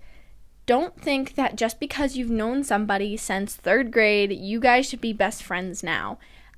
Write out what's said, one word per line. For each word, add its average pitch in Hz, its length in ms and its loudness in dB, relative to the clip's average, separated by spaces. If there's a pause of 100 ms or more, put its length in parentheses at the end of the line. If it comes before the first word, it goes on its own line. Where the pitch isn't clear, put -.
(640)
Don't 262 320 2
think 269 380 -4
that 247 220 -2
just 226 200 -2
because 285 380 -2
you've 247 140 -2
known 233 340 0
somebody 208 540 0
since 196 360 -4
third 233 380 2
grade, 208 400 4
you 196 300 -4
guys 254 260 6
should 247 140 -8
be 226 100 -2
best 208 320 -2
friends 180 400 -6
now. 160 360 -4 (380)